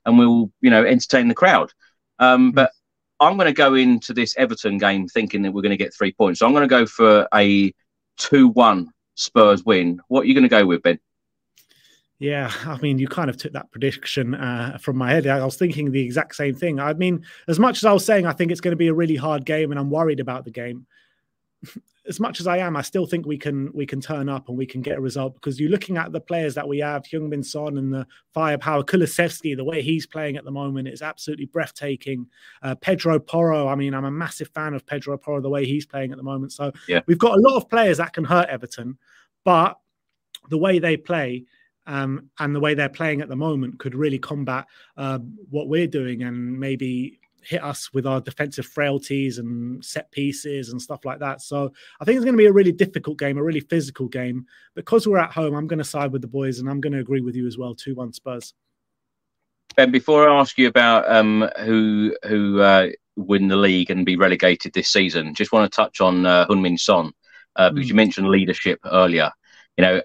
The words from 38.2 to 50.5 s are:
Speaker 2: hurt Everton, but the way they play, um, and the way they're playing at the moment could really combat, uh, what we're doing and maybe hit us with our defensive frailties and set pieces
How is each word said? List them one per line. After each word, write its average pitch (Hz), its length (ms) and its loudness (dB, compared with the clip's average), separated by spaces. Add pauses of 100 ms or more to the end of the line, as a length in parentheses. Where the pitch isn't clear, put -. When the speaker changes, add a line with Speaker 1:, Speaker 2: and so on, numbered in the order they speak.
Speaker 2:
hurt 175 240 2
Everton, 123 500 -12 (460)
but 175 340 2 (720)
the 156 80 -2
way 180 220 0
they 165 160 0
play, 143 480 -6 (440)
um, 139 420 -6 (100)
and 147 160 -4
the 143 60 -4
way 151 120 0
they're 143 140 -2
playing 151 320 -6
at 143 80 -10
the 131 80 -12
moment 135 440 -6
could 127 160 -10
really 139 240 -4
combat, 135 460 -8 (300)
uh, 135 240 -8 (300)
what 147 180 -6
we're 160 200 0
doing 127 360 -8
and 123 340 -8
maybe 131 640 -8 (240)
hit 175 200 -8
us - 300 -12
with 135 120 -4
our 131 140 -2
defensive 135 460 -10
frailties 139 720 -4
and 120 480 -10
set - 260 -12
pieces 139 580 -8